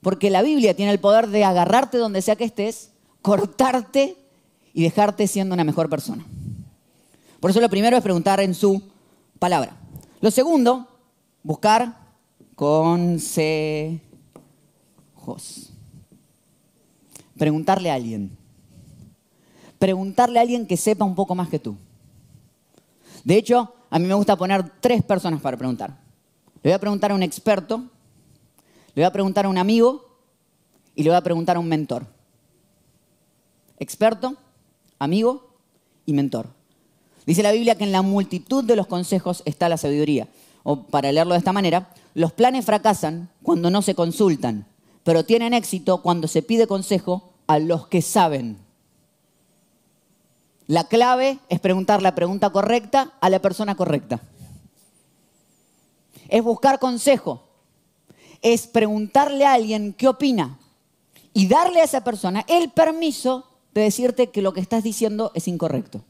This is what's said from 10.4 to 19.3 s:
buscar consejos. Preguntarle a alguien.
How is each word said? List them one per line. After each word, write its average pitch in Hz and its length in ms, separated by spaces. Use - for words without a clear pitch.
buscar 220 560
consejos. 156 1500
Preguntarle 165 520
a 147 40
alguien. 113 420